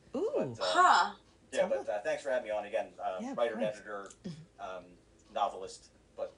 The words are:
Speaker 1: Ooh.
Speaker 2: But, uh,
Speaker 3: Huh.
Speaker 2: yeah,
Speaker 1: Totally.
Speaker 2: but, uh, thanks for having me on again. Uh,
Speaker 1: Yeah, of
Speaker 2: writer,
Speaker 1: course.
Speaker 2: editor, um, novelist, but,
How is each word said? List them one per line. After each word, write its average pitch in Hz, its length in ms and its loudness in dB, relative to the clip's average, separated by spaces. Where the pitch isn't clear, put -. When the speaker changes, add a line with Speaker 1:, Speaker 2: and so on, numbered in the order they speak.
Speaker 1:
Ooh. 392 200 0
Speaker 2:
But, 147 260 0
uh, - 40 0
Speaker 3:
Huh. 320 460 6
Speaker 2:
yeah, 202 100 2
Speaker 1:
Totally. - 240 2
Speaker 2:
but, 107 80 -2
uh, 104 80 -2
thanks 156 200 -2
for - 80 -6
having - 160 0
me 107 60 -2
on 104 140 -2
again. 104 240 -2
Uh, 95 160 -2
Speaker 1:
Yeah, 120 120 -6
of - 80 -8
Speaker 2:
writer, 117 160 2
Speaker 1:
course. 107 200 0
Speaker 2:
editor, 101 340 -10
um, 92 260 -10
novelist, 95 540 -2
but, 95 220 -8